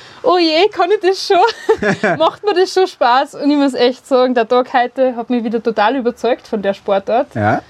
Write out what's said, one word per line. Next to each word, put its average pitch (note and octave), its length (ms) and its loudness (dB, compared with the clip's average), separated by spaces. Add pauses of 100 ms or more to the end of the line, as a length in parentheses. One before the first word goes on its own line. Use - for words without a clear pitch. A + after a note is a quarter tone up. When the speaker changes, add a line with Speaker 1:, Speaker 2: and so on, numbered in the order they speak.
(240)
Speaker 1:
"Oh F4 140 4
je, E4 320 2
kann F4 220 -2
ich A4 100 2
das F#4+ 260 -2
schon?" E4+ 880 0
<laughs> - 0 -
Macht D#4+ 280 -2
mir G#4 80 0
das F4+ 200 0
schon F#4+ 140 2
Spaß? C4+ 480 0
Und C#4+ 160 -2
ich D4 60 2
muss C#4 160 0
echt B3 340 -2
sagen, B3+ 280 2
der A3 120 0
Tag B3 260 0
heute B3+ 440 0
hat A#3 120 -10
mich B3 140 -2
wieder A3+ 180 -4
total A3+ 360 0
überzeugt A#3+ 500 -4
von G#3+ 140 -6
der G3 120 -2
Sportart. G#3 600 -4
Speaker 2:
Ja, G#2+ 340 0